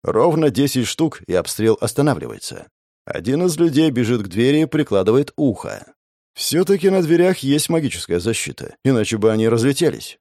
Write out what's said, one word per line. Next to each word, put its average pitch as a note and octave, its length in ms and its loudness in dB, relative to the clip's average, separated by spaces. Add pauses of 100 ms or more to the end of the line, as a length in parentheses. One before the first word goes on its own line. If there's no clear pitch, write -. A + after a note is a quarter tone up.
Ровно C3 480 0
десять B2+ 360 -2
штук, - 400 -4
и F2 80 -4
обстрел G#2+ 460 0
останавливается. F#2 880 -4 (360)
Один C3+ 400 -4
из E3 120 0
людей D#3 340 2
бежит A#2 320 0
к F#2+ 60 -10
двери B2+ 340 2
и D#3 40 0
прикладывает A#2+ 720 0
ухо. - 560 -4 (420)
Все-таки F#3 560 0
на F#3+ 120 2
дверях E3+ 360 4
есть C#3 300 0
магическая C#3+ 520 -2
защита, - 640 -6
иначе A#2 340 2
бы A2 120 4
они A2 180 2
разлетелись. A#2+ 720 0